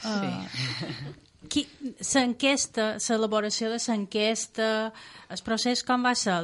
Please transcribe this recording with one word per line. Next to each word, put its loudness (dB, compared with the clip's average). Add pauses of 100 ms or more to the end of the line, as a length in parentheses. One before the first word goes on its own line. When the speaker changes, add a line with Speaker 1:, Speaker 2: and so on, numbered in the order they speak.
Speaker 1:
Ah. -2 (320)
Speaker 2:
Sí. -6 (600)
Speaker 1:
Qui, 0 (480)
l'enquesta, 2 (120)
l'elaboració 2
de -2 (120)
l'enquesta, 0 (360)
el -8
procés 2
com 2
va 6
ser? 2